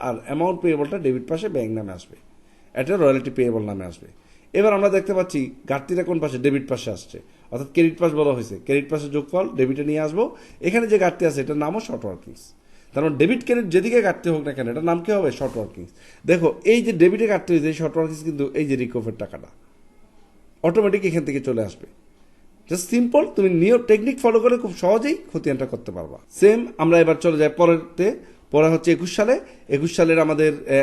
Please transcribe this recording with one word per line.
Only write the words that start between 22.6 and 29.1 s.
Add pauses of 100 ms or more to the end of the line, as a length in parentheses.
Just (100)
সিম্পল, (140)
তুমি (140)
নিয়ম (100)
টেকনিক
ফলো
করে
খুব (100)
সহজেই (140)
খতিয়ানটা
করতে
পারবা। (200)
সেম (240)
আমরা
এবার
চলে
যাই (100)
পরেরতে। (480)
পরে
হচ্ছে
একুশ